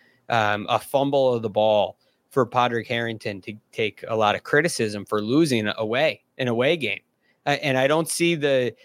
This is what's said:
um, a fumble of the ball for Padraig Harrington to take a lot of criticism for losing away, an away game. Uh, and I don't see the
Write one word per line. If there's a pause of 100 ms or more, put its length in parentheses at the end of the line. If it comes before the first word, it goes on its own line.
(300)
um,
a
fumble
of
the
ball (320)
for
Padraig
Harrington
to (180)
take
a
lot
of
criticism
for
losing
away, (140)
an
away
game. (460)
Uh,
and
I
don't
see
the